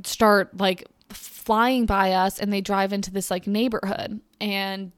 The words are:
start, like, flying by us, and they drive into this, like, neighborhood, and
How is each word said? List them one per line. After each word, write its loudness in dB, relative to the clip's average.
start, 4
like, 0
flying 0
by 2
us, 2
and -2
they 0
drive 0
into -4
this, -6
like, -4
neighborhood, -2
and -6